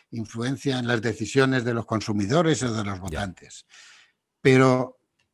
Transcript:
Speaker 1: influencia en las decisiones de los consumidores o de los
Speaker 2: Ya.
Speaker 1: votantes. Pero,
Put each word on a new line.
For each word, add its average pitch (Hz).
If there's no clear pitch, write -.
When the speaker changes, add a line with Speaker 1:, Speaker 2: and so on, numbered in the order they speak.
Speaker 1:
influencia 120
en 120
las 120
decisiones 120
de 120
los 113
consumidores 117
o 117
de 107
los 101
Speaker 2:
Ya. 90
Speaker 1:
votantes. 95
Pero, 131